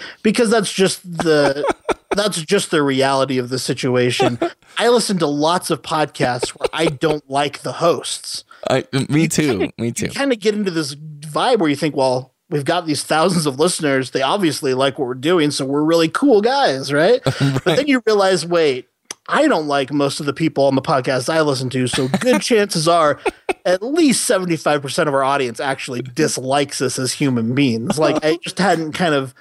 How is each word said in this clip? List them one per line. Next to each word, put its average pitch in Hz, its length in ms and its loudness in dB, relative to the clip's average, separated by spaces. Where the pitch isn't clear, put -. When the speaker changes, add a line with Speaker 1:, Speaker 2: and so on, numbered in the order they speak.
Speaker 1:
because 220 280 2
that's 220 220 0
just 185 380 0
the, 151 540 2
<laughs> - 200 -12
that's 202 280 -2
just 190 280 -2
the 156 120 2
reality 135 560 0
of 123 100 -4
the 127 100 -4
situation. 123 800 0
I 214 140 2
listen 220 280 2
to 165 80 0
lots 151 440 0
of 147 120 -2
podcasts 143 680 -2
where - 220 -6
I 160 140 0
don't 151 440 -2
like 139 320 -2
the 131 100 -6
hosts. - 720 -2
Speaker 2:
I, 131 160 0
me 151 140 2
Speaker 1:
You 160 60 2
Speaker 2:
too. 151 200 0
Speaker 1:
kinda, - 200 -2
Speaker 2:
Me 117 120 -2
too. - 160 -6
Speaker 1:
you - 60 -6
kinda 269 240 0
get 208 180 0
into 208 160 -2
this 156 240 -4
vibe 156 640 -2
where 160 120 2
you 139 60 0
think, 151 200 -2
"Well, 127 360 0
we've 147 140 -4
got 170 220 -2
these 147 160 -2
thousands 160 440 0
of 131 120 -4
listeners. 143 540 0
They 131 100 0
obviously 147 520 0
like 135 240 0
what 131 100 -4
we're 123 60 -6
doing, 151 360 2
so 143 140 -6
we're 143 200 -2
really 165 240 2
cool 226 340 4
guys, 208 500 0
right?" 185 320 4
Speaker 2:
<laughs> - 160 -2
Right. 139 240 0
Speaker 1:
But 170 120 2
then 294 120 0
you 254 180 4
realize, 190 400 2
"Wait, 156 420 0
I 285 200 2
don't 170 200 2
like 143 240 0
most 143 280 0
of 156 60 -6
the 143 60 -2
people 147 340 0
on 135 100 2
the 135 60 0
podcast 131 460 0
I 160 140 2
listen 135 280 0
to, 127 180 -2
so 131 200 -2
good 214 340 2
<laughs> - 0 -
chances 202 460 0
are 160 320 4
at 185 160 0
least 285 420 2
seventy-five 170 560 0
percent 143 300 -2
of 139 40 -2
our 135 100 2
audience 131 360 0
actually 135 400 -6
dislikes 135 800 -2
us 127 180 -2
as 131 140 -4
human 123 420 0
beings." 127 440 0
Like, 151 260 0
I 160 180 2
just - 160 -10
hadn't 165 340 0
kind 160 220 0
of 135 260 -2